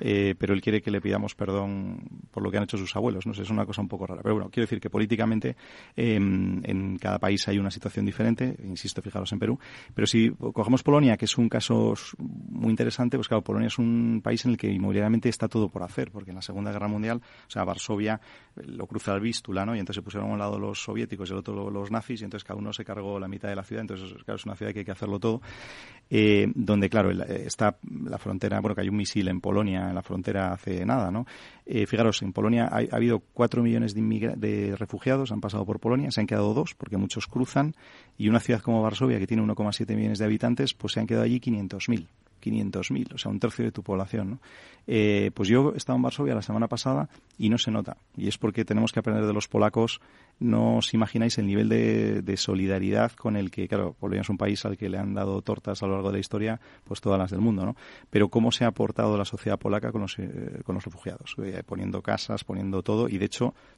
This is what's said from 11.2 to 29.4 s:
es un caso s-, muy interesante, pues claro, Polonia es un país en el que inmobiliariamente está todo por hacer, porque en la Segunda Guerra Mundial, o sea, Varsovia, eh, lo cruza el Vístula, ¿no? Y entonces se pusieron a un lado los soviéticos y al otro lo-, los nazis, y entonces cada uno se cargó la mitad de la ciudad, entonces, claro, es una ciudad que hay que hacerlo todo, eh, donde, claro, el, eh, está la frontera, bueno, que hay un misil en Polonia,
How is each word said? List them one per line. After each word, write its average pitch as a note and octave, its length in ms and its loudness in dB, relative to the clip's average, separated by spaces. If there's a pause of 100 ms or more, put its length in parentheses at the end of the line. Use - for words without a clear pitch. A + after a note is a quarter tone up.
es - 140 0
un A#2 100 6
caso A2+ 460 2
s-, - 260 -8
muy - 520 -2
interesante, A#2+ 460 0
pues - 120 -4
claro, A2 160 2
Polonia A2 220 0
es - 120 -4
un A#2 420 2
país A2+ 220 0
en B2 80 4
el A2 60 2
que G#2+ 120 -2
inmobiliariamente G2+ 600 2
está A2 180 0
todo G#2+ 220 0
por F#2 140 -8
hacer, F#2 280 -6
porque F#2+ 200 -14
en F#2 40 -12
la F#2 60 -14
Segunda G2+ 320 -6
Guerra G#2 160 -4
Mundial, A2 320 -2 (260)
o - 20 -20
sea, G2 140 -2
Varsovia, G#2 560 -2 (380)
eh, - 80 -14
lo C#2 220 -10
cruza G#2+ 280 -2
el G2+ 60 0
Vístula, G2+ 440 -2
¿no? A#2 80 -4
Y A2 60 -4
entonces F#2+ 220 -6
se - 20 -8
pusieron G2+ 260 -6
a G#2+ 40 -2
un G#2 60 -2
lado G2+ 200 -2
los G#2 240 -6
soviéticos G#2 460 -6
y - 20 -8
al F#2+ 80 -4
otro G#2 160 -8
lo-, G2+ 160 -6
los G2+ 220 -6
nazis, A2+ 280 -4
y - 20 -10
entonces G#2 200 -10
cada G2+ 160 -10
uno G#2 140 -8
se G#2+ 100 -10
cargó G2+ 360 -8
la F#2+ 80 -6
mitad G2+ 220 -8
de G2+ 60 -4
la F#2+ 80 -6
ciudad, A2 180 -8
entonces, G2 300 -10 (140)
claro, G#2 120 -6
es - 100 -12
una G2+ 80 -8
ciudad G#2 180 -6
que G#2 60 -8
hay F#2+ 60 -8
que G2+ 60 -6
hacerlo G2+ 280 -4
todo, A2+ 240 0 (640)
eh, G#2 460 6
donde, G2+ 340 4
claro, G2 220 4
el, F#2 100 0
eh, - 240 -4
está - 320 2 (100)
la - 300 -6
frontera, G2+ 440 -2
bueno, G#2 120 0
que G2 80 -2
hay G2 80 0
un G#2 80 2
misil G2+ 300 0
en F#2 120 0
Polonia, F#2+ 500 0